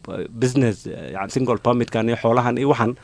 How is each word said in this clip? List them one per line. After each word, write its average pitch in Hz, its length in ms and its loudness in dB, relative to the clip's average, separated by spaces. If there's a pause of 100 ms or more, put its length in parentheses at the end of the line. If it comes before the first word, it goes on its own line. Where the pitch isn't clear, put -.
uh, - 220 -8
business, 120 560 0
uh, - 60 -8 (220)
yani 98 180 -6
single 123 260 0
permit 120 320 2
kan 113 180 0
iyo 117 100 0
xoolahan 120 400 2
iyo 139 120 0
waxan, 117 220 2 (120)